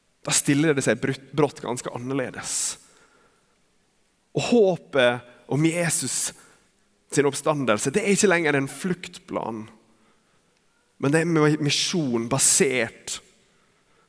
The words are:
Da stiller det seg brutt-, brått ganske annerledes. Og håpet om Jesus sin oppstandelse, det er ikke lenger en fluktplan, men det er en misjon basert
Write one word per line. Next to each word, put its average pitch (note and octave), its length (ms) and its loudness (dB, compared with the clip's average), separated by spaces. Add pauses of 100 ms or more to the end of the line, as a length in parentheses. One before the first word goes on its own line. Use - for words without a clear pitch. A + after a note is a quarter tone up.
(280)
Da C#3+ 80 -2
stiller D3 400 2
det C3+ 80 -2
seg A2+ 160 2
brutt-, - 320 -6
brått D3 320 0
ganske - 320 -8
annerledes. B2+ 800 -6 (1600)
Og - 160 -2
håpet D3+ 960 2
om C#3 180 0
Jesus E3 680 -2 (800)
sin C#3+ 160 2
oppstandelse, C3+ 680 -2
det - 80 0
er G3 140 2
ikke G#3+ 100 4
lenger E3+ 300 2
en C3+ 100 -2
fluktplan, - 960 -8 (1300)
men C#3 160 0
det D#3+ 80 4
er E3+ 80 -2
en D#3 340 2
misjon C3+ 640 -2
basert C3 960 0 (880)